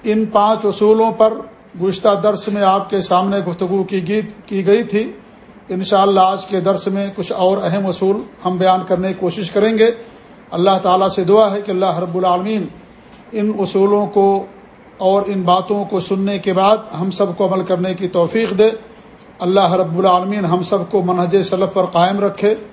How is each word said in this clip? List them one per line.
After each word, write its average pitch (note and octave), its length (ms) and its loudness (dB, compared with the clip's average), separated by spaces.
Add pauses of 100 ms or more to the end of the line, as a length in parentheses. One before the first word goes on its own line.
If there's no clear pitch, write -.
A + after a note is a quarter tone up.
ان A3 200 0
پانچ G#3+ 400 2
اصولوں A3 480 2
پر A3 200 4 (500)
گزشتہ F#3+ 260 0 (140)
درس G#3 260 0
میں G3+ 140 -2
آپ G3 280 0
کے G3+ 100 0
سامنے F#3+ 380 0
گفتگو F#3 460 -2
کی F#3 240 -4
گئی، G#3 120 0 (260)
کی F#3+ 200 -4
گئی G#3+ 160 4
تھی۔ A3 300 -4 (560)
انشاءاللہ F#3+ 520 2
آج F#3+ 260 2
کے G3 140 -2
درس F#3 280 -2
میں G3 280 -4
کچھ F#3+ 160 -8
اور F#3+ 300 2
اہم F#3+ 240 -2
اصول G3 360 0 (220)
ہم F#3 120 -2
بیان F#3 320 2
کرنے F#3 200 -2
کی F#3+ 120 -4
کوشش F#3 300 -4
کریں G#3+ 280 2
گے۔ A3 120 6 (600)
اللہ F#3 320 2
تعالیٰ F#3+ 260 2
سے F#3 160 -2
دعا G#3 260 4
ہے G3+ 120 -6
کہ G#3 80 -10
اللہ F#3 280 0
رب F3 180 -6
العالمین F#3 500 -2 (680)
ان G#3+ 260 -2
اصولوں G3+ 480 2
کو G3 400 2 (520)
اور F#3+ 280 2
ان G3 160 -4
باتوں F#3+ 420 0
کو G3+ 160 -4
سننے G3 380 -2
کے F#3+ 140 -4
بعد F#3+ 240 4 (240)
ہم F#3+ 100 -2
سب G3+ 160 0 (100)
کو F#3+ 180 0
عمل F#3 100 -2
کرنے F#3 300 -2
کی F#3 140 -6
توفیق F#3 500 0
دے۔ G#3+ 120 6 (680)
اللہ F#3 340 2
رب F3 260 0
العالمین F#3+ 460 2
ہم F3+ 180 0
سب G3 160 -2 (120)
کو G3 120 0
منہج F3+ 400 0
سلف F#3 320 -2
پر F#3 120 0
قائم F#3 340 0
رکھے G3+ 340 0 (180)